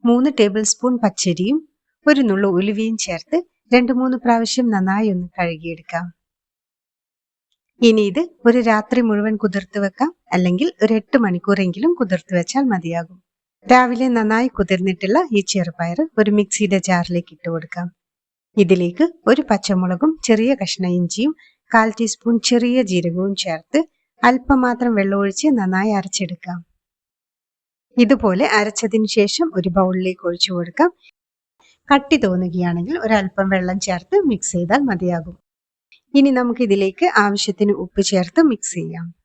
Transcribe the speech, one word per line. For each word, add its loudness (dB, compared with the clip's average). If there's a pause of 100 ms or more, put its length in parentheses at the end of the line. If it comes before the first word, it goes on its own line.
മൂന്ന് 4
ടേബിൾ 2
സ്പൂൺ -2 (120)
പച്ചരിയും -2 (480)
ഒരു 4
നുള്ളു 0
ഉലുവയും -2
ചേർത്ത് -4 (320)
രണ്ട് 4
മൂന്ന് 0
പ്രാവശ്യം 0
നന്നായി 0
ഒന്ന് -4 (120)
കഴുകിയെടുക്കാം. -6 (1700)
ഇനി 6
ഇത് 0 (240)
ഒരു 4 (100)
രാത്രി 0
മുഴുവൻ 0
കുതിർത്ത് -4
വെക്കാം, -4 (200)
അല്ലെങ്കിൽ 0 (120)
ഒരു 2
എട്ട് -2
മണിക്കൂറെങ്കിലും 0
കുതിർത്ത് -4
വെച്ചാൽ -2
മതിയാകും. -4 (480)
രാവിലെ 4
നന്നായി 0
കുതിർന്നിട്ടുള്ള 0 (120)
ഈ 2
ചെറുപയർ -4 (180)
ഒരു 2
മിക്സിയുടെ 0
ജാറിലേക്ക് -2
ഇട്ട് -10
കൊടുക്കാം. -8 (680)
ഇതിലേക്ക് 2 (220)
ഒരു 4
പച്ചമുളകും 0 (140)
ചെറിയ 2
കഷ്ണ -6
ഇഞ്ചിയും -2 (380)
കാൽ 4
ടീസ്പൂൺ -2 (140)
ചെറിയ 2
ജീരകവും -2
ചേർത്ത് -4 (420)
അല്പം 2
മാത്രം 0
വെള്ളമൊഴിച്ച് 0
നന്നായി 0
അരച്ചെടുക്കാം. -8 (1400)
ഇതുപോലെ 4 (140)
അരച്ചതിന് -2
ശേഷം 0
ഒരു -2
ബൗളിലേക്ക് 0
ഒഴിച്ചു -4
കൊടുക്കാം. -2 (960)
കട്ടി 2
തോന്നുകയാണെങ്കിൽ -2
ഒരല്പം -2
വെള്ളം -4
ചേർത്ത് -2 (120)
മിക്സ് -4
ചെയ്താൽ 0
മതിയാകും. -4 (800)
ഇനി 4
നമുക്കിതിലേക്ക് 0 (160)
ആവശ്യത്തിന് 0 (100)
ഉപ്പ് -2
ചേർത്ത് 2
മിക്സ് 0
ചെയ്യാം. -8 (160)